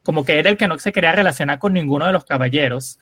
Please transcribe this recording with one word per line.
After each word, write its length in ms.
como 220
que 160
era 100
el 60
que 100
no 140
se 120
quería 200
relacionar 480
con 140
ninguno 320
de 60
los 120
caballeros, 760